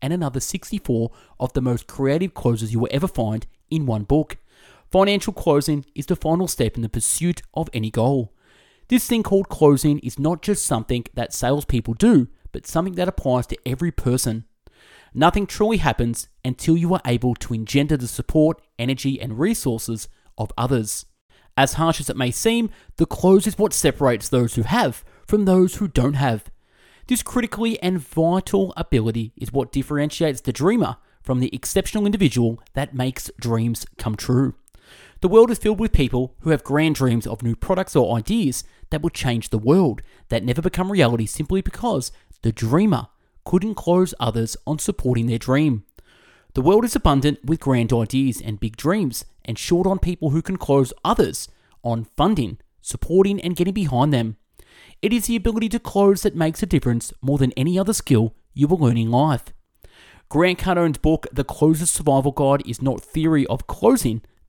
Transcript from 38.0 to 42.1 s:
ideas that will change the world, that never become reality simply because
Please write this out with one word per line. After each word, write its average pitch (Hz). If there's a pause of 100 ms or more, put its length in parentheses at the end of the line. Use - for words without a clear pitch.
ideas 151 (280)
that 151
will 170
change 117
the 110
world, 135 (260)
that 117
never 123
become 180
reality 120
simply 185
because 190 (300)